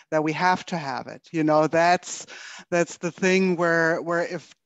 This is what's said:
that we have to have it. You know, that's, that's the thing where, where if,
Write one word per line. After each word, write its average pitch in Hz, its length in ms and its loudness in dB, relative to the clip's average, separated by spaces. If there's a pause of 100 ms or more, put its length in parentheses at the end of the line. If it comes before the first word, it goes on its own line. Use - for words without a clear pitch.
(120)
that 156 100 0
we 156 100 -2
have 180 340 0
to 180 100 -6
have 127 320 -8
it. 110 240 -18
You 160 100 0
know, 156 240 4
that's, 170 600 0 (440)
that's 170 280 -2
the 175 120 -6
thing 185 460 2
where, 165 460 2
where 170 240 -2
if, - 280 -10 (120)